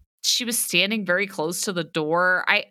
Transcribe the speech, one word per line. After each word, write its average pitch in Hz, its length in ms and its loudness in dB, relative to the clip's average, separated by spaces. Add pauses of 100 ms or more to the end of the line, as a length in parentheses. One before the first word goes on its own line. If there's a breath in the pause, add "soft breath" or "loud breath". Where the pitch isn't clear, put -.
(240)
she - 220 0
was 233 140 -2
standing 196 440 0
very 180 220 0
close 170 360 -4
to 202 120 -4
the 170 100 -2
door. 170 640 2
I, - 220 2